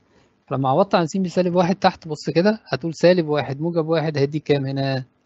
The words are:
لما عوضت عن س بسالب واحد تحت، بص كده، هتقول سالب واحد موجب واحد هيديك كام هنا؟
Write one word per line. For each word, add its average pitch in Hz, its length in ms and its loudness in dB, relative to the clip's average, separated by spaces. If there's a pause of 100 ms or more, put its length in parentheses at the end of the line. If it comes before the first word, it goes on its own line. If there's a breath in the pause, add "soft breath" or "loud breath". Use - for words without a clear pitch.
(520 soft breath)
لما 135 160 -2
عوضت 175 260 2
عن 175 120 2
س 156 100 -8
بسالب 180 380 -2
واحد 180 200 2
تحت، - 340 -2
بص 151 220 -6
كده، 190 340 2
هتقول 156 300 -6
سالب 170 340 4
واحد 139 320 -2
موجب 165 260 -2
واحد 156 320 -2
هيديك 143 240 0
كام 143 240 0
هنا؟ 135 380 -2 (220)